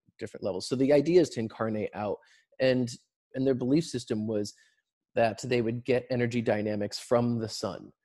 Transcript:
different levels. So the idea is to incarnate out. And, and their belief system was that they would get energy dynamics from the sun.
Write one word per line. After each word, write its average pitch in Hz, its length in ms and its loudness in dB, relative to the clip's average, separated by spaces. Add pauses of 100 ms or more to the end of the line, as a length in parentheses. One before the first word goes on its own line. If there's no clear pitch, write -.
(180)
different - 260 -10
levels. 95 240 -4
So 131 80 -2
the 135 160 2
idea 151 280 6
is 151 100 4
to 123 100 -6
incarnate 110 540 -4
out. 101 240 -4 (420)
And, 127 280 2 (460)
and 131 120 -2
their 135 80 4
belief 127 300 2
system 117 420 -4
was 104 280 -2 (600)
that 113 300 2
they 123 180 2
would 117 220 -4
get 123 260 2
energy 120 300 0
dynamics 104 580 -2
from 120 400 2
the 110 100 -4
sun. - 440 -8 (120)